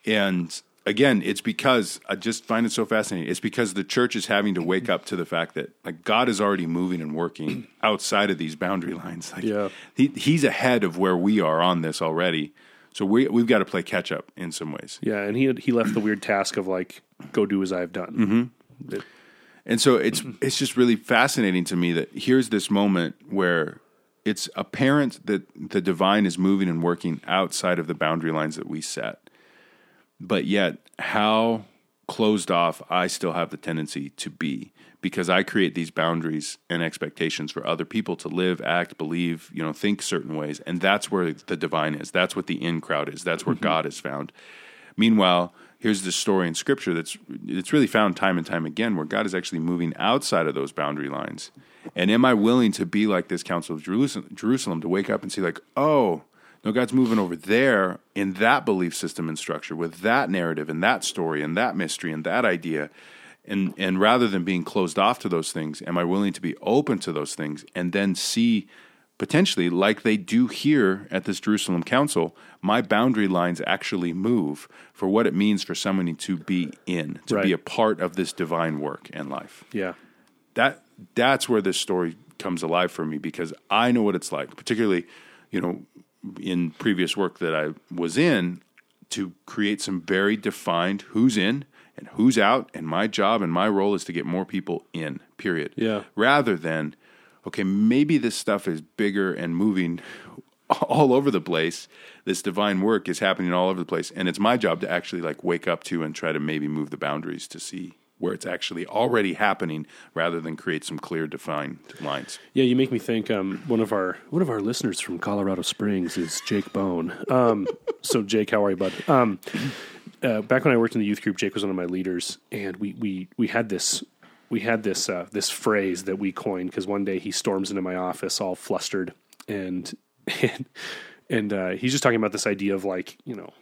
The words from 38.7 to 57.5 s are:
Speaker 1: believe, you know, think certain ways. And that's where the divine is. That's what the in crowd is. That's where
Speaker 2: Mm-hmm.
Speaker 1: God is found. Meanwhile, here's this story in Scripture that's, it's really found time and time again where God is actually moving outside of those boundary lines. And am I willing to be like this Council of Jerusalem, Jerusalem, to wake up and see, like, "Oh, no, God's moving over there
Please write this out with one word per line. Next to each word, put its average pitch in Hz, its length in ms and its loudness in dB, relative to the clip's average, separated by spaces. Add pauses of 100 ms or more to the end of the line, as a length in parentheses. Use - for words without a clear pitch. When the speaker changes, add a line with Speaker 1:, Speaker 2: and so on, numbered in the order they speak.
Speaker 1:
believe, 82 520 -4
you 80 120 -6
know, 78 100 -4
think 104 300 -2
certain 78 320 -4
ways. 76 320 -6
And 90 120 -4
that's 98 320 2
where 90 220 2
the - 240 -6
divine 78 380 -2
is. - 160 -12
That's 90 240 0
what - 100 -4
the - 180 -4
in 82 180 -2
crowd 76 300 -2
is. - 120 -14
That's 82 220 -2
where 82 100 2
Speaker 2:
Mm-hmm. - 80 -6
Speaker 1:
God 80 240 2
is - 120 -8
found. 69 320 -8 (640)
Meanwhile, 92 580 6 (260)
here's 101 240 0
this 90 120 -4
story 95 320 2
in 82 60 -4
Scripture 135 400 0
that's, 82 240 -4 (300)
it's 90 260 -4
really 143 140 6
found 104 280 4
time 95 220 2
and 82 80 -2
time 82 220 -2
again 101 280 -2
where 78 100 -2
God 104 200 -2
is 92 80 -4
actually 87 260 -4
moving 85 360 -2
outside 104 500 2
of 71 80 0
those 69 180 -4
boundary 73 380 -4
lines. 71 400 -10 (460)
And 95 160 2
am 117 140 6
I 127 100 6
willing 113 380 4
to - 120 -2
be 104 220 2
like 90 200 0
this 87 140 -4
Council 82 340 -4
of 78 60 -10
Jerusalem, 107 540 -2
Jerusalem, 107 460 -2
to 82 80 -6
wake 95 200 0
up 104 140 0
and 95 80 -10
see, 98 100 -4
like, 85 180 -2 (160)
"Oh, 131 460 2 (420)
no, 107 80 -2
God's 120 220 0
moving 120 240 4
over 87 180 0
there 98 640 2 (140)